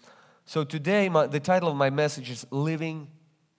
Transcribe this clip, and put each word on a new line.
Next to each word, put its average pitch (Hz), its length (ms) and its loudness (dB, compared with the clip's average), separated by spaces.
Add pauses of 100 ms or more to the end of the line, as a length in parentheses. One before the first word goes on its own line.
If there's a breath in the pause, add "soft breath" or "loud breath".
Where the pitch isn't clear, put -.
(440 loud breath)
So 156 200 -2
today, 160 440 0
my, 156 180 4
the 143 140 -2
title 175 300 2
of 143 60 -4
my 139 120 4
message 143 420 0
is 120 200 -10
Living 156 580 -4 (500)